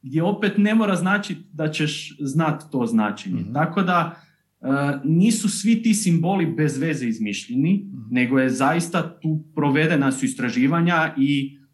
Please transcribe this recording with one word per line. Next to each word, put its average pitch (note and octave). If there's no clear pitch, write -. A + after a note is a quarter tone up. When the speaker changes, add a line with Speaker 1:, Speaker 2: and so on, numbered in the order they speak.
Speaker 1:
gdje C#3+
opet G3+
ne G#3
mora G3+
značit F#3
da D#3
ćeš -
znat D3
to B2
značenje. G#2
Speaker 2:
Mhm. G#2
Speaker 1:
Tako E3
da, F3
e, -
nisu F#3+
svi A3+
ti A3
simboli F3
bez D3
veze C#3
izmišljeni, B2
Speaker 2:
Mhm. C3
Speaker 1:
nego B2+
je C3
zaista D#3+
tu D#3
provedena D3
su C3+
istraživanja D3+
i C#3